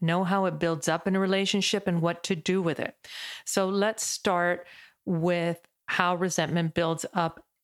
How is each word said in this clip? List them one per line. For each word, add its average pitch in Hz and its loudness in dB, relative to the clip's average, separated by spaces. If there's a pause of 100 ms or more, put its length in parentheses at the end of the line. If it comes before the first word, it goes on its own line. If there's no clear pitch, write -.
know 170 2
how 190 2
it 160 -2
builds 165 0
up 165 0
in 190 2
a 190 2
relationship 196 0
and 170 2
what 170 0
to - 0
do 185 0
with 165 0
it. - -6 (520)
So 190 0
let's 202 0
start 175 0 (400)
with 170 0 (280)
how 180 2
resentment 165 0
builds 165 -2
up 165 -2 (220)